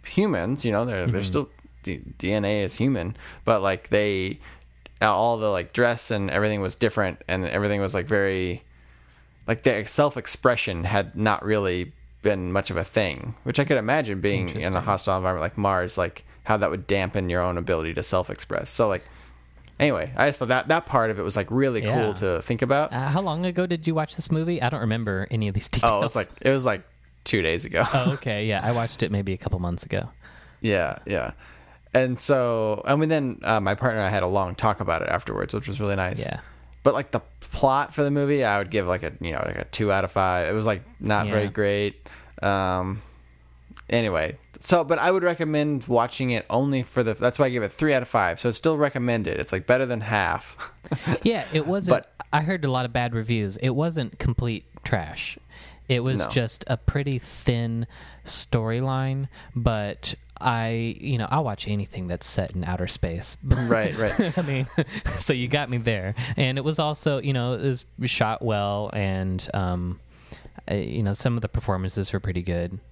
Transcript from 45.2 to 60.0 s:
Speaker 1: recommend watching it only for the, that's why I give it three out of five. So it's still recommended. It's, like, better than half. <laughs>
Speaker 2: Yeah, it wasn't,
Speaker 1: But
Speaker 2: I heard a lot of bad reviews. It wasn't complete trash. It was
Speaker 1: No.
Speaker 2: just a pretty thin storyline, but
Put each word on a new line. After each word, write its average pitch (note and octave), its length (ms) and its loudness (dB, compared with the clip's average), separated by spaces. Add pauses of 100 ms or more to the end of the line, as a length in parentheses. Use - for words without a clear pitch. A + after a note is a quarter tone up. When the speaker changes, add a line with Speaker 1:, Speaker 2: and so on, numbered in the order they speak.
Speaker 1:
recommend D3+ 640 0
watching B2 460 2
it A#2 180 -2
only C3+ 340 2
for B2 200 0
the, A2 120 2
that's A#2+ 240 0
why C#3+ 80 6
I - 40 2
give B2 120 0
it G2+ 80 -2
three D3+ 220 2
out C3 100 4
of B2 60 -8
five. F#2 320 2
So B2 80 0
it's A2 100 -2
still D#3+ 200 2
recommended. A#2+ 600 0
It's, - 140 -4
like, F#2+ 140 -4
better B2+ 200 4
than A#2+ 140 -2
half. G2+ 720 -2 (180)
<laughs> - 320 -2
Speaker 2:
Yeah, G#3+ 300 0
it D#3 140 0
wasn't, F3 240 0 (140)
Speaker 1:
But - 280 -18
Speaker 2:
I D3+ 80 4
heard E3 240 -2
a C3+ 60 0
lot B2+ 160 0
of A#2 60 -8
bad A#2+ 220 0
reviews. A2 440 -2
It B2+ 120 0
wasn't D3 480 -2
complete A#2 460 0 (180)
trash. - 560 -4 (520)
It B2 120 2
was C3 180 0
Speaker 1:
No. B1+ 100 -2
Speaker 2:
just - 380 -2
a A2 100 0
pretty C3+ 400 0
thin A#2 680 -2 (380)
storyline, C3 1040 0 (260)
but A2 600 -2 (260)